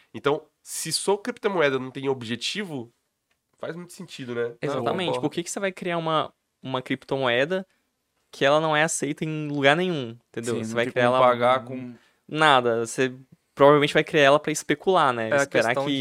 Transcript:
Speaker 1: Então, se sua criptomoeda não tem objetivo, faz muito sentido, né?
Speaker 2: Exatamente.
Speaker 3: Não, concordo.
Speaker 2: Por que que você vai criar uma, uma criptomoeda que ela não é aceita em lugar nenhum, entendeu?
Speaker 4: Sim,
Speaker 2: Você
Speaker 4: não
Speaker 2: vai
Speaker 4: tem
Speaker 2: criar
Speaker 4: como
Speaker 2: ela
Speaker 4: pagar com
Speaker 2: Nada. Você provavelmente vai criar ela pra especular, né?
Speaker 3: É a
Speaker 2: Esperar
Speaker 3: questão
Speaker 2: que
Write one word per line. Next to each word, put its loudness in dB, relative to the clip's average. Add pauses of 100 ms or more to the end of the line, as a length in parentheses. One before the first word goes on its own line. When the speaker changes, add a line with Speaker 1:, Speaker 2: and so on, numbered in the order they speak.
(140)
Speaker 1:
Então, -2 (200)
se -10
sua -2
criptomoeda -2
não -8
tem -6
objetivo, -8 (640)
faz -10
muito -16
sentido, -14
né? -4
Speaker 2:
Exatamente. -4
Speaker 3:
Não, -2
concordo. -4
Speaker 2:
Por -2
que -4
que -12
você -10
vai -4
criar -6
uma, -2 (300)
uma -4
criptomoeda -2 (640)
que -2
ela 4
não 0
é 4
aceita -2
em -6
lugar 4
nenhum, -4 (120)
entendeu? -6
Speaker 4:
Sim, -6
Speaker 2:
Você -8
Speaker 4:
não -8
Speaker 2:
vai 0
Speaker 4:
tem -4
Speaker 2:
criar 2
Speaker 4:
como 2
Speaker 2:
ela 6
Speaker 4:
pagar 2
com -14 (340)
Speaker 2:
Nada. 2
Você -2 (420)
provavelmente 6
vai 2
criar 2
ela 6
pra -4
especular, 0
né? -4
Speaker 3:
É -2
a 2
Speaker 2:
Esperar 0
Speaker 3:
questão 0
Speaker 2:
que -4 (100)